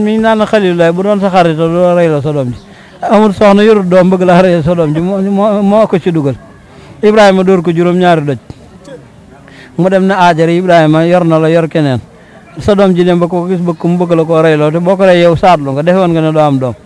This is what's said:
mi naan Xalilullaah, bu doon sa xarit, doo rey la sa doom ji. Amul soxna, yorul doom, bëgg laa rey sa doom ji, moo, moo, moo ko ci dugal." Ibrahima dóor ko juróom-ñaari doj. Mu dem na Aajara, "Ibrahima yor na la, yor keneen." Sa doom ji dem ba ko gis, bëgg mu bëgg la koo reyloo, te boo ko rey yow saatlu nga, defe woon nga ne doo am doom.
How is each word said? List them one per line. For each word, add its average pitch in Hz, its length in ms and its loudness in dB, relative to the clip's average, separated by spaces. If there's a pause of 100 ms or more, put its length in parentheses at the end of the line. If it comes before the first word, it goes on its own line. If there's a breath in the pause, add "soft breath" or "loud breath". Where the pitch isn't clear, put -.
mi 214 140 -2
naan 220 280 0
Xalilullaah, 175 460 0
bu 180 100 -4
doon 202 180 0
sa 202 100 -2
xarit, 170 260 0
doo 175 400 0
rey 175 120 0
la 151 140 -2
sa 151 100 -4
doom 135 200 -4
ji. 107 60 -12 (440 loud breath)
Amul 214 320 0
soxna, 202 300 2
yorul 208 240 2
doom, 185 220 2
bëgg 185 120 -2
laa 185 200 2
rey 175 200 0
sa 175 120 -2
doom 156 200 -2
ji, 165 60 -2
moo, 190 200 -4
moo, 202 420 -2
moo 208 240 2
ko 185 120 -2
ci 180 140 -4
dugal." 143 220 -4 (680 loud breath)
Ibrahima 208 420 4
dóor 185 180 2
ko 175 80 -2
juróom-ñaari 175 540 0
doj. 139 140 -4 (1400 loud breath)
Mu 175 120 0
dem 190 180 0
na 190 120 0
Aajara, 165 340 2
"Ibrahima 165 540 2
yor 175 180 0
na 160 140 2
la, 160 120 0
yor 165 180 0
keneen." 139 320 -2 (580 loud breath)
Sa 202 160 0
doom 196 200 2
ji 175 100 0
dem 175 140 0
ba 175 100 0
ko 175 180 -4
gis, 185 140 -4
bëgg 170 240 -6
mu 175 140 -2
bëgg 175 180 -2
la 160 80 0
koo 160 180 0
reyloo, 151 280 0
te 165 80 -4
boo 180 180 0
ko 196 80 0
rey 180 180 4
yow 170 140 2
saatlu 151 360 0
nga, 143 100 -4
defe 180 160 0
woon 180 120 0
nga 165 100 0
ne 156 120 -2
doo 156 100 0
am 139 160 0
doom. 127 160 -4 (120)